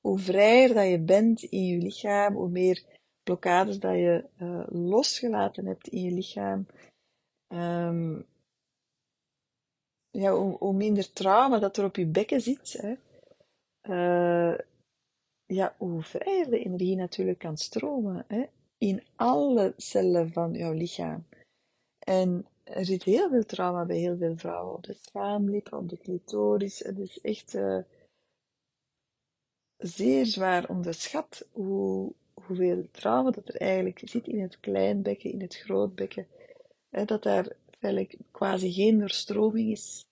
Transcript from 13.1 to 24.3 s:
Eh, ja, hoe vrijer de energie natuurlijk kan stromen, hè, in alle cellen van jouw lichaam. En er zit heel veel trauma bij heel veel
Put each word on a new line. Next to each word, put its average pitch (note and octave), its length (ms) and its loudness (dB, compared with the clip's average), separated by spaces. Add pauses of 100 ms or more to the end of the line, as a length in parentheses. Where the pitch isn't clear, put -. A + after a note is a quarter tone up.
Eh, F3 720 4 (880)
ja, F#3 320 -2
hoe E3+ 240 -4
vrijer F4+ 480 -2
de A#3 80 2
energie F#3 380 0
natuurlijk F#3 420 -2
kan D#3 180 -8
stromen, A3+ 720 -4
hè, A3+ 160 -4 (340)
in G3 240 0 (140)
alle B3 600 2
cellen F3 560 2
van E3+ 200 -2
jouw E3 200 -4
lichaam. E3 540 -6 (720)
En F#3 480 0 (180)
er - 200 -6
zit F#3 180 -2
heel D#4 260 4
veel B3 160 4
trauma F3+ 400 -2
bij F3 120 -2
heel F3 200 0
veel E3 200 -2